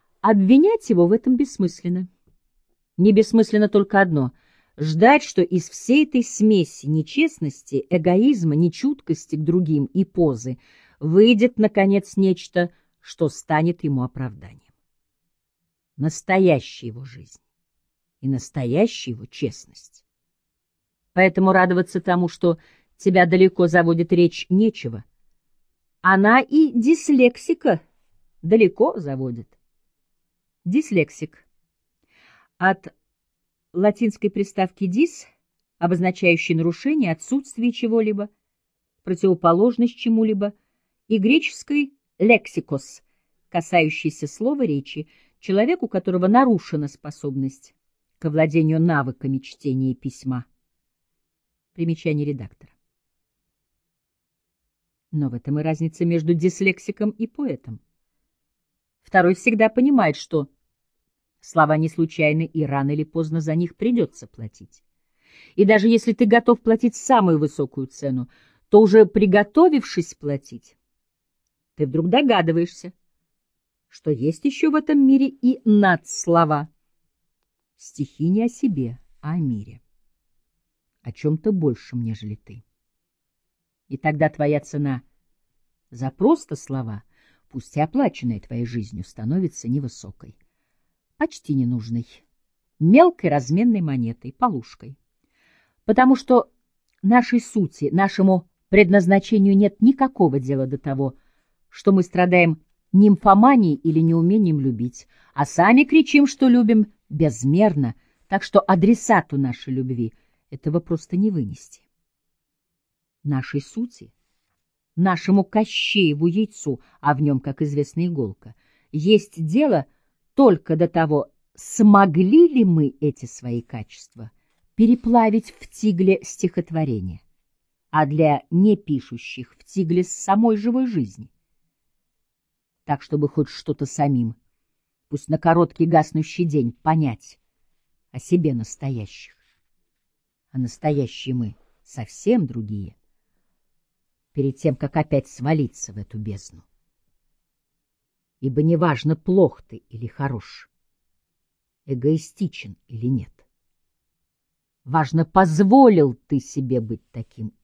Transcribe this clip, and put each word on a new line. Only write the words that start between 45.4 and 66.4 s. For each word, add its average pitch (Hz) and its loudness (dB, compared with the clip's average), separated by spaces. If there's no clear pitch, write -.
у 233 -4
которого 185 -2
нарушена 208 0
способность 135 -10
к - -10
овладению 160 0
навыками 135 -2
чтения 131 -6
и - -14
письма. 127 -10
Примечание 165 -4
редактора. 131 -12
Но 147 -4
в 117 -10
этом 139 -6
и 151 -4
разница 160 -4
между 170 0
дислексиком 190 -4
и 220 -8
поэтом. 143 -10
Второй 185 2
всегда 220 0
понимает, 240 0
что 143 -6
слова 156 0
не 160 -2
случайны, 160 -2
и 160 -6
рано 139 -4
или 151 -4
поздно 160 -6
за 156 -4
них 170 -4
придётся 233 -4
платить. - -20
И 196 4
даже 208 4
если 226 2
ты 247 0
готов 233 2